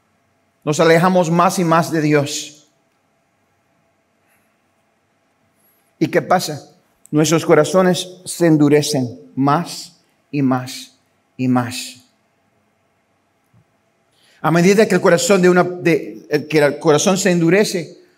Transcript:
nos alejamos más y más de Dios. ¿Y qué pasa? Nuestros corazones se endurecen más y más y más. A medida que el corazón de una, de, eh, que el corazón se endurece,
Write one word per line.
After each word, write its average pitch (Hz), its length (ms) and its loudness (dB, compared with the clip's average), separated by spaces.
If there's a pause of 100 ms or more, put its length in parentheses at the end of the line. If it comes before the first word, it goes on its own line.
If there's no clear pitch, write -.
(640)
nos 147 160 -4
alejamos 170 520 2
más 175 280 0
y 185 60 -2
más 165 260 0
de 156 120 -2
Dios. 147 680 -4 (3250)
¿Y 151 100 -2
qué 160 140 -2
pasa? 160 480 -4 (400)
Nuestros 151 340 0
corazones 170 640 0 (160)
se - 220 -2
endurecen 147 720 0 (160)
más 143 640 -4 (340)
y 143 120 -4
más 127 540 -6 (400)
y 127 120 -4
más. 123 480 -6 (2500)
A 127 80 0
medida 190 360 4
que - 80 0
el 175 60 0
corazón 180 420 2
de 180 80 6
una, 180 140 4
de, - 640 -4
eh, 147 160 -2
que 156 120 0
el 143 200 2
corazón 165 400 0
se 196 120 0
endurece, 175 680 0 (200)